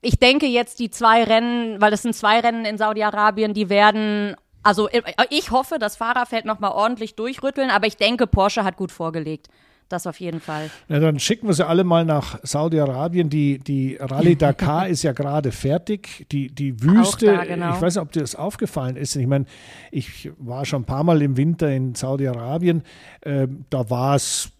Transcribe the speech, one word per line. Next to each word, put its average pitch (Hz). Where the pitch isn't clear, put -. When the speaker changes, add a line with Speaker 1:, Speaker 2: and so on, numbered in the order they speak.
Speaker 1:
ich -
denke 262
jetzt 240
die 233
zwei 233
Rennen, 226
weil 214
es 208
sind 240
zwei 220
Rennen 233
in 214
Saudi-Arabien, 214
die 202
werden, 208
also 208
ich -
hoffe, 269
das 208
Fahrerfeld 233
nochmal 208
ordentlich 220
durchrütteln, 262
aber 202
ich 208
denke, 233
Porsche 202
hat 190
gut 185
vorgelegt. 160
Das 180
auf 170
jeden 165
Fall. 156
Speaker 2:
Ja, 147
dann 151
schicken -
wir 185
sie 165
alle 170
mal 170
nach 151
Saudi-Arabien. 156
Die, 143
die 135
Rallye 147
Dakar 151
Speaker 1:
<laughs> -
Speaker 2:
ist 175
ja 143
gerade 139
fertig. 175
Die, 139
die 135
Speaker 1:
Auch 107
Speaker 2:
Wüste, 202
Speaker 1:
da, 196
genau. 170
Speaker 2:
ich 180
weiß 175
nicht, 196
ob 151
dir 165
das 139
aufgefallen 147
ist. 139
Ich 131
meine, 139
ich -
war 127
schon 131
ein -
paar 131
Mal 160
im 135
Winter 156
in 127
Saudi-Arabien. 139
Ähm, 135
da 127
war 127
es -